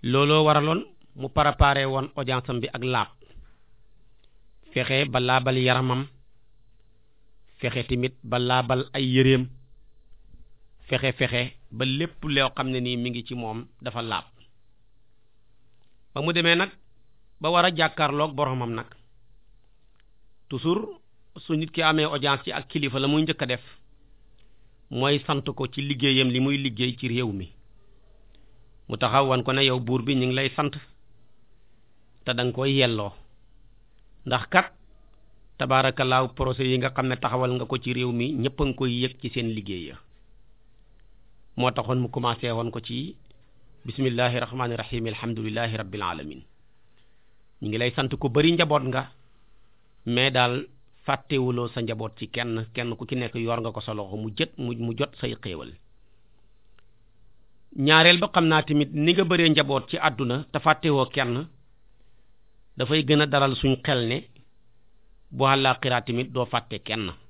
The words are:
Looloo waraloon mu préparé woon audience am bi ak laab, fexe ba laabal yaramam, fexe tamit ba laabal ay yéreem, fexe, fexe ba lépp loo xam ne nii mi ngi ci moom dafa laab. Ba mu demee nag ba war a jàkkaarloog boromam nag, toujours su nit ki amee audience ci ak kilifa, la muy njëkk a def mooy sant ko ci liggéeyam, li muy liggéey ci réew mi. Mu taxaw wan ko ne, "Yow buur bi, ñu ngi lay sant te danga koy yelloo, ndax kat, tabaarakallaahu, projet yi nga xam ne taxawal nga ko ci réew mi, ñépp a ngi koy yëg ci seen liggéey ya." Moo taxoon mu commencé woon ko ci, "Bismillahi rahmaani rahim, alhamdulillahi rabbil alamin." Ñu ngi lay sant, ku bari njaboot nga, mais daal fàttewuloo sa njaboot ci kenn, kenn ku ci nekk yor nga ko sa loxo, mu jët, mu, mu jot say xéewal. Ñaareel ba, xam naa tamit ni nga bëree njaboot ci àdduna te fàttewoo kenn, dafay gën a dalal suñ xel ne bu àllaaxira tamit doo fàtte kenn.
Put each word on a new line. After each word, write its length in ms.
Looloo 420
waraloon 360
mu 140
préparé 560
woon 300
audience 340
am 100
bi 140
ak 100
laab, 260
fexe 380
ba 80
laabal 380
yaramam, 500
fexe 280
tamit 360
ba 160
laabal 540
ay 120
yéreem, 400
fexe, 260
fexe 400
ba 140
lépp 380
loo 320
xam 160
ne 100
nii 160
mi 140
ngi 160
ci 80
moom 320
dafa 200
laab. 240
Ba 80
mu 120
demee 220
nag 160
ba 100
war 160
a 100
jàkkaarloog 600
boromam 380
nag, 140
toujours 500
su 180
nit 160
ki 100
amee 240
audience 380
ci 80
ak 160
kilifa, 320
la 80
muy 160
njëkk 180
a 40
def 160
mooy 340
sant 160
ko 120
ci 140
liggéeyam, 480
li 120
muy 160
liggéey 420
ci 80
réew 240
mi. 160
Mu 80
taxaw 320
wan 140
ko 100
ne, 100
"Yow 160
buur 240
bi, 120
ñu 120
ngi 80
lay 200
sant 160
te 80
danga 180
koy 240
yelloo, 380
ndax 240
kat, 180
tabaarakallaahu, 800
projet 320
yi 100
nga 140
xam 160
ne 80
taxawal 380
nga 120
ko 120
ci 160
réew 180
mi, 220
ñépp 280
a 40
ngi 100
koy 160
yëg 200
ci 80
seen 260
liggéey 320
ya." 80
Moo 160
taxoon 300
mu 80
commencé 420
woon 200
ko 100
ci, 340
"Bismillahi 540
rahmaani 360
rahim, 320
alhamdulillahi 720
rabbil 260
alamin." 380
Ñu 80
ngi 80
lay 180
sant, 140
ku 100
bari 220
njaboot 320
nga, 260
mais 260
daal 360
fàttewuloo 640
sa 120
njaboot 360
ci 120
kenn, 440
kenn 220
ku 120
ci 80
nekk 200
yor 260
nga 100
ko 100
sa 120
loxo, 240
mu 200
jët, 200
mu, 200
mu 180
jot 240
say 220
xéewal. 300
Ñaareel 440
ba, 140
xam 140
naa 160
tamit 300
ni 200
nga 100
bëree 260
njaboot 400
ci 80
àdduna 380
te 80
fàttewoo 460
kenn, 320
dafay 300
gën 140
a 60
dalal 280
suñ 200
xel 220
ne 100
bu 140
àllaaxira 560
tamit 320
doo 120
fàtte 380
kenn. 220